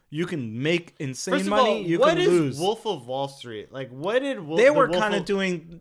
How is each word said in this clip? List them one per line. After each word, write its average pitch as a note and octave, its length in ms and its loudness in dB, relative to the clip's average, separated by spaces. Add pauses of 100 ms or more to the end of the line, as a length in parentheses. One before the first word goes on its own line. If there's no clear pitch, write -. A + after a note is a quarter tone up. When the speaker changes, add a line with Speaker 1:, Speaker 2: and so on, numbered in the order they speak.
(100)
Speaker 1:
you D#3 160 -4
can B2 360 -6
make E3+ 360 -2
insane D3+ 360 -6
Speaker 2:
First F#3+ 120 0
of G3+ 40 -2
Speaker 1:
money, A3 200 4
Speaker 2:
all, A3 100 0
Speaker 1:
you F3 180 0
Speaker 2:
what C4+ 120 6
Speaker 1:
can E4+ 80 2
Speaker 2:
is F4+ 100 4
Speaker 1:
lose. D3 300 2
Speaker 2:
Wolf G3+ 280 -2
of D#3+ 200 -6
Wall C3+ 220 -4
Street? A#2 440 -14
Like, C3 180 -12
what E3+ 320 -2
did C4+ 180 -6
Wolf, D#3+ 180 -4
Speaker 1:
They A#3 80 6
Speaker 2:
the C#4+ 60 8
Speaker 1:
were D4 160 4
Speaker 2:
Wolf F3 140 0
Speaker 1:
kinda G#3 160 0
Speaker 2:
of, F3+ 80 -4
Speaker 1:
doing F3+ 540 -4